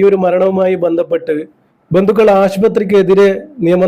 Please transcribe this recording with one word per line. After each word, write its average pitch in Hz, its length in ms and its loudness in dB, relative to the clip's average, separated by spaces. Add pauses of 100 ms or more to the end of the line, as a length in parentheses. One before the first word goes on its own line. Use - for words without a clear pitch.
ഒരു 202 160 2
മരണവുമായി 185 520 0 (100)
ബന്ധപ്പെട്ട് 165 480 -4 (600)
ബന്ധുക്കൾ 202 320 2 (140)
ആശുപത്രിക്കെതിരെ 196 840 0 (380)
നിയമ 180 220 2